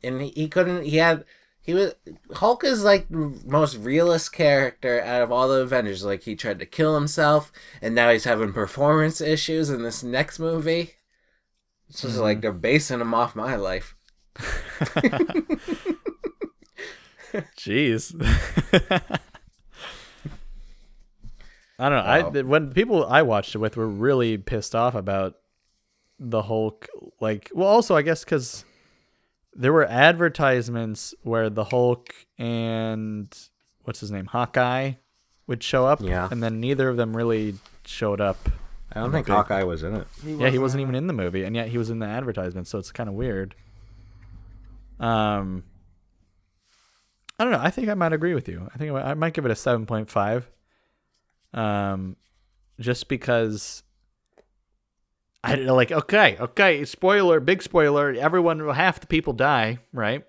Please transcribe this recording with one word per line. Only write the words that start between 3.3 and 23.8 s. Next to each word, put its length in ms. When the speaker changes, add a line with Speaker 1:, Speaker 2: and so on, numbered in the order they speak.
Speaker 1:
most 320
realist 560
character 680
out 220
of 80
all 160
the 140
Avengers. 420
Like, 200
he 120
tried 240
to 60
kill 300
himself, 560
and 140
now 160
he's 120
having 300
performance 680
issues 480
in 140
this 200
next 360
movie. 520
It's 120
just 140
Speaker 2:
Mm-hmm. 80
Speaker 1:
like, 180
they're 100
basing 500
him 140
off 200
my 200
life. 400
<laughs> 0
Speaker 2:
Jeez. 560
<laughs> 480
I 120
don't 160
know. 40
I, 140
Speaker 1:
Wow. 60
Speaker 2:
th-, 160
when 260
people 340
I 160
watched 340
it 20
with 180
were 120